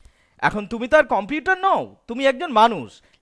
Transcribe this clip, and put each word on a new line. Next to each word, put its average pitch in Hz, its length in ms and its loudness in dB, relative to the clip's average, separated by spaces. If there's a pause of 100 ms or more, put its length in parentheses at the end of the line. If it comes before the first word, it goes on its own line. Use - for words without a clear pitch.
(380)
এখন 202 300 -4
তুমি 233 200 -8
তো 302 100 4
আর 302 60 6
কম্পিউটার 277 540 -2
নও, 302 380 -2 (120)
তুমি 254 180 -6
একজন 269 260 -2
মানুষ। 214 500 0 (200)